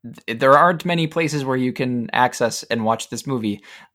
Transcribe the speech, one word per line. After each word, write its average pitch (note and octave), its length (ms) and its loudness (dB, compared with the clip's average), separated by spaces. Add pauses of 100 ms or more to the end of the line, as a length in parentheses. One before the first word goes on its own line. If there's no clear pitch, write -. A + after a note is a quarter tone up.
(260)
th-, A2+ 140 -6
there C3+ 180 8
aren't E3+ 280 4
many E3+ 220 0
places D3+ 380 -4
where C3 100 -2
you B2+ 160 0
can B2 400 -4
access B2 520 0
and A#2 200 -4
watch A2+ 260 -2
this A#2 160 -10
movie. A2 380 -4 (320)